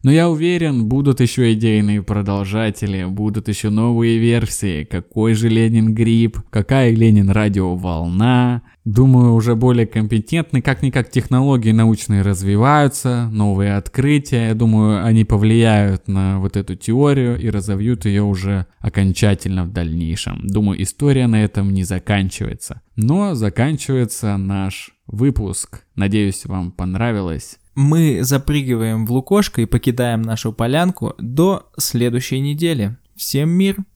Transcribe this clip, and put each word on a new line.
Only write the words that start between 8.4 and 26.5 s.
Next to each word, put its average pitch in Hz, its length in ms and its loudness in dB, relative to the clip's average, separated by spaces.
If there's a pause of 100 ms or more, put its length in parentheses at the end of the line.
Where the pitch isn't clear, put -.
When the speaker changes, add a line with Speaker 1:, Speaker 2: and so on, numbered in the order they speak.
Speaker 1:
Думаю, 123 480 6
уже 113 220 2
более 120 300 2
компетентны, 117 760 -2
как-никак 131 480 -2
технологии 127 600 2
научные 110 500 2
развиваются, 117 1080 0
новые 101 460 0
открытия. 131 720 -2
Я 110 60 0
думаю, 107 500 2
они 110 200 4
повлияют 107 840 2
на 95 300 0
вот 95 180 -4
эту 95 200 -6
теорию 123 640 0
и 110 120 -4
разовьют 104 560 -2
ее 104 200 2
уже 95 400 -2 (120)
окончательно 95 840 0
в 90 80 -8
дальнейшем. 82 680 -4
Думаю, 98 400 -2
история 135 440 0
на 110 180 2
этом 98 300 -2
не 95 100 0
заканчивается. 98 960 -4 (160)
Но 165 380 0
заканчивается 117 1040 -2
наш 95 540 -6 (140)
выпуск. 113 760 -4 (120)
Надеюсь, 101 520 -2
вам 92 260 -6